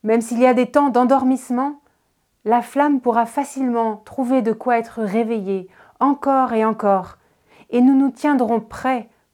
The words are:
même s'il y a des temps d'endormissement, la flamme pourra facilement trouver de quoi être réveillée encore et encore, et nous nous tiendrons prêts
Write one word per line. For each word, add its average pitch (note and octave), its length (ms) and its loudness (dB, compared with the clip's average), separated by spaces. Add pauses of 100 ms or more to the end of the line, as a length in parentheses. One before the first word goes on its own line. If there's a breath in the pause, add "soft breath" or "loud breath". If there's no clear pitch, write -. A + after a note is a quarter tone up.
même A3 180 2
s'il A#3 180 -6
y B3+ 80 6
a B3+ 80 4
des B3 160 0
temps C#4+ 180 2
d'endormissement, B3+ 880 0 (640)
la A#3 180 2
flamme C#4+ 400 0
pourra A#3 240 0
facilement A#3 720 -4
trouver B3+ 440 -2
de A3 100 -2
quoi A#3 280 -2
être A#3 240 -8
réveillée G3 680 -4 (300 soft breath)
encore C4+ 540 0
et A3 120 2
encore, G#3 520 0 (520 soft breath)
et B3 120 0
nous C4+ 140 6
nous C4+ 160 4
tiendrons B3 500 0
prêts B3+ 480 -6 (240 soft breath)